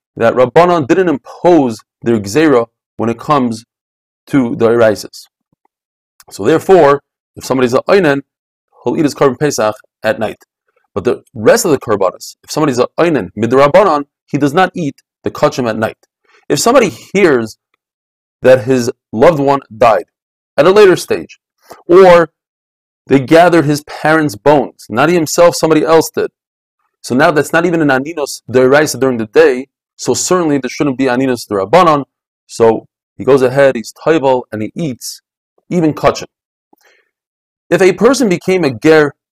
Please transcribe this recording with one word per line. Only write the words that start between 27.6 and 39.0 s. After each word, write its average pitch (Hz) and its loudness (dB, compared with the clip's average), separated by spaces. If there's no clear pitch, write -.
even 170 -2
an 147 0
Aninos 143 -6
D'Oraisa 131 2
during 127 -2
the 110 -6
day, 139 2
so - -4
certainly 160 -2
there 127 -8
shouldn't 143 -4
be 135 -2
Aninos 127 -2
D'Rabbanan. 139 0
So - 0
he 101 -12
goes 127 2
ahead, 131 2
he's - -14
Toivel, 135 0
and 110 -10
he 104 -10
eats, - -12
even 160 -2
Kachim. - -2
If 170 0
a 190 4
person 240 0
became 180 -2
a 135 -2
Ger 147 2